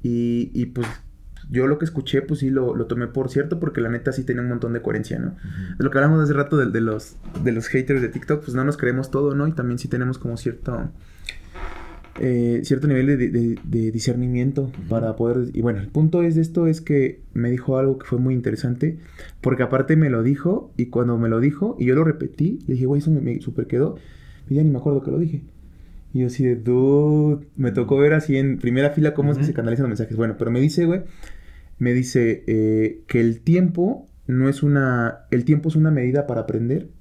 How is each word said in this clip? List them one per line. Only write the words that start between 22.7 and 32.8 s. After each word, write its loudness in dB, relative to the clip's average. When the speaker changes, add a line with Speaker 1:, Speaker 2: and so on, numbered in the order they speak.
Speaker 1:
dije, 0
"Güey, 2
eso 0
me, 4
me -4
súper -4
quedó", -2
y 0
ya 4
ni 6
me 2
acuerdo 0
que -6
lo 0
dije. -2
Y 0
yo 2
así -2
de, 2
"Dude", 2
me 0
tocó 2
ver 6
así 2
en 0
primera 2
fila 2
cómo 2
es 0
que 2
Speaker 2:
Ujú. 0
Speaker 1:
se -2
canalizan 0
los 0
mensajes. -4
Bueno, 0
pero -2
me 2
dice, 2
güey, 0
me 2
dice, 2
eh, 2